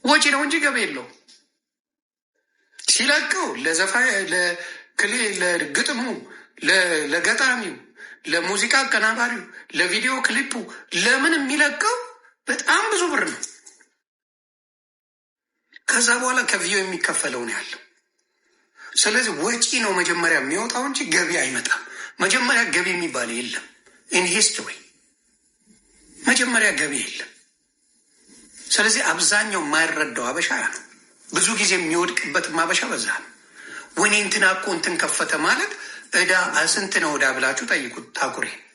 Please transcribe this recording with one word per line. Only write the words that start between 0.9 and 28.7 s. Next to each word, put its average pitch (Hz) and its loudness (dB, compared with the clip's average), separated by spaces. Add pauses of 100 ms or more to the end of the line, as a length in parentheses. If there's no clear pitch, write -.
ሲለቀው 302 2
ለዘፋኝ፣ 185 2 (200)
ለክሌ፣ 180 -2 (240)
ለግጥሙ፣ 180 0 (640)
ለ-፣ 180 4 (300)
ለገጣሚው፣ 185 0 (500)
ለሙዚቃ 190 0
አቀናባሪው፣ 233 0 (300)
ለቪዲዮ 202 0
ክሊፑ፣ 240 0 (440)
ለምን 262 4
የሚለቀው 294 2 (500)
በጣም 311 2
ብዙ 415 0
ብር 294 0
ነው። - -6 (2500)
ከዛ 240 2
በኋላ 254 0
ከቪዲዮ 196 0
የሚከፈለው 160 -2
ነው 113 -6
ያለው። - -10 (1120)
ስለዚህ 220 2
ወጪ 233 0 (140)
ነው 214 0
መጀመሪያ 170 2
የሚወጣው 214 -2
እንጂ 277 -4 (120)
ገቢ 160 2
አይመጣም። 131 -2 (380)
መጀመሪያ 240 2
ገቢ 180 0
የሚባል 147 -4
የለም 120 -8 (440)
in 180 2
history። - 0 (1400)
መጀመሪያ 240 2
ገቢ 143 0
የለም። - -8 (1300)
ስለዚህ 220 2